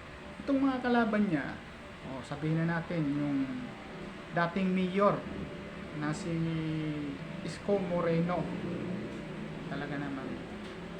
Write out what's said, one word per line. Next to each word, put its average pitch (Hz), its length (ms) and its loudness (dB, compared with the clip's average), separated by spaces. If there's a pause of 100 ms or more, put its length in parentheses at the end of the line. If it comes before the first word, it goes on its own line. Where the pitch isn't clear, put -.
(420)
itong 269 240 4
mga 262 160 4
kalaban 220 480 4
niya, 143 240 2 (560)
oh, 127 160 -6
sabihin 156 400 2
na 165 160 2
natin, 165 240 0
yung 143 400 2 (880)
dating 185 400 4
mayor 185 400 6 (880)
na 147 80 0
si 160 240 -2 (1120)
Isko 196 320 2
Moreno, 170 640 2 (1300)
talaga 143 240 -4
naman, 139 320 -2 (760)